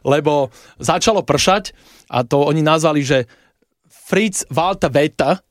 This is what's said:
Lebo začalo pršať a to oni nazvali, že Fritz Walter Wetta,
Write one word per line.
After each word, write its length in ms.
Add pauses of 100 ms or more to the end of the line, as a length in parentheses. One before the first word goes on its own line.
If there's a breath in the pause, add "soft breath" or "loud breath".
Lebo 480 (260 soft breath)
začalo 460
pršať 560 (300 soft breath)
a 160
to 180
oni 180
nazvali, 400
že 300 (560 soft breath)
Fritz 640
Walter 400
Wetta, 480 (140)